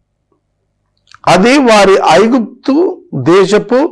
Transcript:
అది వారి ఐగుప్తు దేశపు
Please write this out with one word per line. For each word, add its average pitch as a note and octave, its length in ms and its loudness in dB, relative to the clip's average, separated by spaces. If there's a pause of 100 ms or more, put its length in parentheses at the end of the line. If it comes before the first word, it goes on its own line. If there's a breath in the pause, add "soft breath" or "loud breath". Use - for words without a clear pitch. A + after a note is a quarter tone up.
(1300)
అది G#3 260 2
వారి G#3 380 2 (160)
ఐగుప్తు A3+ 640 -2 (560)
దేశపు G3 480 0 (140)